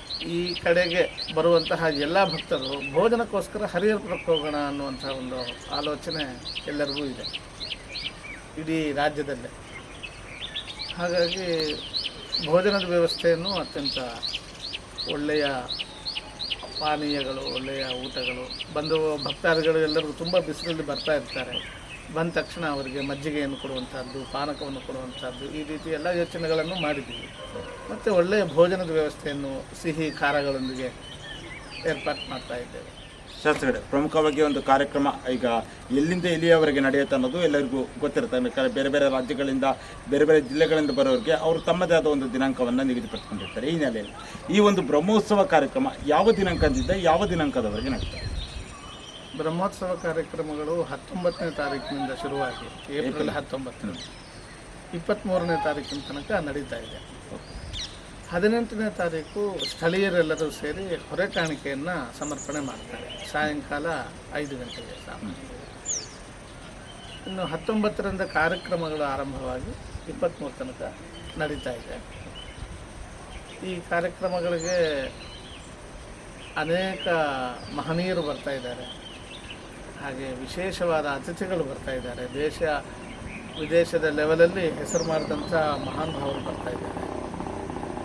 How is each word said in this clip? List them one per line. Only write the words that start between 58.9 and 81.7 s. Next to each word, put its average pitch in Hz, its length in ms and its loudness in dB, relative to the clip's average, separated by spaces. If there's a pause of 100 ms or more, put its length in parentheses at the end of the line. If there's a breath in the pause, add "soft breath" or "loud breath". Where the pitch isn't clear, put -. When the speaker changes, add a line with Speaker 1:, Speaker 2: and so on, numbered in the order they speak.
Speaker 1:
ಸ್ಥಳೀಯರೆಲ್ಲರೂ 165 840 2
ಸೇರಿ 165 440 -4
ಹೊರೆ 165 320 -2
ಕಾಣಿಕೆಯನ್ನ 151 600 -2 (300)
ಸಮರ್ಪಣೆ 147 400 -4
ಮಾಡ್ತಾರೆ - 720 -8
ಸಾಯಂಕಾಲ 147 540 0 (480)
ಐದು 143 240 -4
ಗಂಟೆಗೆ. 120 540 -12
Speaker 2:
ಹ್ಮ್. 95 240 -8 (1900)
Speaker 1:
ಇನ್ನು 190 180 -4
ಹತ್ತೊಂಬತ್ತರಿಂದ 196 760 0
ಕಾರ್ಯಕ್ರಮಗಳು 165 800 0
ಆರಂಭವಾಗಿ 135 680 -2 (380)
ಇಪ್ಪತ್ತ್ಮೂರು 156 500 -4
ತನಕ 127 360 -8 (420)
ನಡೀತಾ 151 340 -2
ಇದೆ. - 540 -10 (1400)
ಈ 180 120 -4 (100)
ಕಾರ್ಯಕ್ರಮಗಳಿಗೆ 170 1200 0 (1500)
ಅನೇಕ 175 500 0 (680)
ಮಹನೀಯರು 170 460 0
ಬರ್ತಾ 143 300 -4
ಇದ್ದಾರೆ, 123 540 -6 (960)
ಹಾಗೆ 131 380 -6
ವಿಶೇಷವಾದ 170 680 0
ಅತಿಥಿಗಳು 165 580 -2
ಬರ್ತಾ 135 280 -6